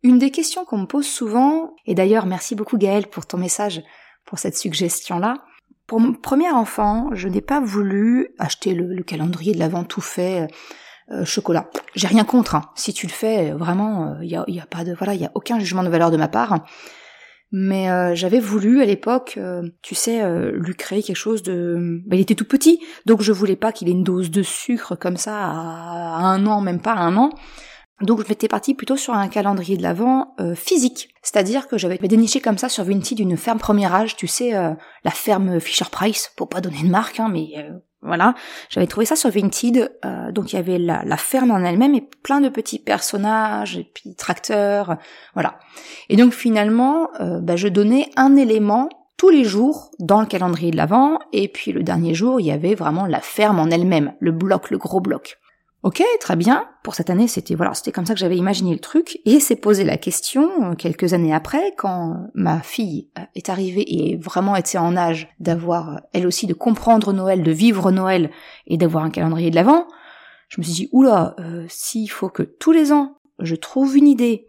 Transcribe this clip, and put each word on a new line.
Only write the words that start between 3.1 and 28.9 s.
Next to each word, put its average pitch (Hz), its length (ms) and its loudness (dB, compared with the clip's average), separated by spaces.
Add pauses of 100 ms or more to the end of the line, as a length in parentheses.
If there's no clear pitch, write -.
ton - 120 -8
message, 180 460 -4 (420)
pour - 140 -12
cette - 180 -6
suggestion-là. 185 840 -4 (440)
Pour 226 120 0
mon 240 140 4
premier 311 380 0
enfant, 220 600 0
je 190 160 -6
n'ai 196 140 -2
pas 277 180 -2
voulu 208 680 0 (100)
acheter - 340 -4
le, 180 200 -4
le 180 100 -6
calendrier 170 500 -4
de 170 60 -2
l'Avent 170 240 -2
tout - 180 -8
fait, 180 460 -4 (640)
euh, 180 140 -6
chocolat. - 440 -2 (260)
J'ai 196 120 -2
rien 214 160 4
contre, 233 320 2
hein. - 200 -4
Si - 180 -8
tu - 140 -8
le - 40 -10
fais, 208 400 -2
euh, 151 60 -8
vraiment, 175 560 -2
euh, 151 100 -12
y 165 120 -8
a, 165 120 -4
y 175 120 -6
a - 60 -16
pas 170 180 -10
de, 175 100 -6
voilà, 196 220 -4
y 175 100 -4
a - 100 -10
aucun 226 240 -4
jugement 185 240 -2
de 180 60 0
valeur 165 220 4
de 160 60 2
ma 156 100 0
part. 156 380 -2 (880)
Mais, 190 380 -2
euh, 180 260 2
j'avais 185 240 2
voulu 214 420 2
à 247 40 6
l'époque, 226 520 -2
euh, 180 240 -8 (200)
tu - 140 -14
sais, 233 260 -2
euh, 175 300 -2
lui 170 240 -4
créer - 280 -4
quelque 190 120 -6
chose 214 260 -4
de, 175 640 -4
bah, 185 100 0
il 185 40 4
était 196 160 4
tout 214 100 -4
petit, 320 340 4 (260)
donc 220 160 4
je 208 100 2
voulais 190 240 2
pas 214 160 -2
qu'il 185 160 -6
ait 180 40 2
une 180 120 2
dose 180 280 -2
de 190 120 0
sucre - 520 -6
comme 180 200 -6
ça 175 220 -8
à, 165 800 -8
à 170 40 -2
un 190 260 2
an, 208 140 2
même 180 200 -4
pas 226 120 -2
à 196 80 -2
un 170 160 2
an. 269 120 4 (720)
Donc 214 200 2
je 202 60 -8
m'étais 214 220 -2
partie 240 240 -2
plutôt 269 240 -2